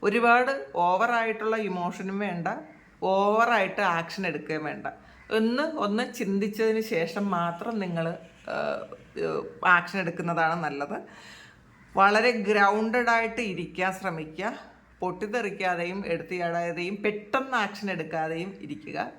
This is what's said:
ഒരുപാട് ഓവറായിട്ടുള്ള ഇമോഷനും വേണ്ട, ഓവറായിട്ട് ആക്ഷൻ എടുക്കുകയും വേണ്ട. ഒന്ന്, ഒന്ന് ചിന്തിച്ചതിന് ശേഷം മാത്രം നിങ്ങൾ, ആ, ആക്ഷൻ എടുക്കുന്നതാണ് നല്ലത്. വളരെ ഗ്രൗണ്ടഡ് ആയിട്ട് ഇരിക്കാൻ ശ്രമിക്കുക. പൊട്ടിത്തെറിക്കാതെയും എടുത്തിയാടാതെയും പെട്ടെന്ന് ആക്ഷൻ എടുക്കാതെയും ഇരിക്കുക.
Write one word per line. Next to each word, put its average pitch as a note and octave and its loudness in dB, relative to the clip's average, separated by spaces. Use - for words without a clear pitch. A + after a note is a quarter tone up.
ഒരുപാട് A#3+ 4
ഓവറായിട്ടുള്ള A3 2
ഇമോഷനും F#3 -4
വേണ്ട, F3 -4
ഓവറായിട്ട് G#3 4
ആക്ഷൻ F3+ 0
എടുക്കുകയും D#3 -4
വേണ്ട. - -8
ഒന്ന്, A3+ 2
ഒന്ന് B3 -2
ചിന്തിച്ചതിന് G#3+ 0
ശേഷം G3+ -2
മാത്രം F3 -2
നിങ്ങൾ, E3+ -2
ആ, - -4
ആക്ഷൻ F3 4
എടുക്കുന്നതാണ് E3+ 0
നല്ലത്. C#3+ -6
വളരെ G#3+ 8
ഗ്രൗണ്ടഡ് G#3+ 4
ആയിട്ട് A3+ 2
ഇരിക്കാൻ F#3 -2
ശ്രമിക്കുക. F#3 -6
പൊട്ടിത്തെറിക്കാതെയും F#3+ -2
എടുത്തിയാടാതെയും E3+ -4
പെട്ടെന്ന് G#3+ -2
ആക്ഷൻ G3+ -2
എടുക്കാതെയും E3 -4
ഇരിക്കുക. D3+ -8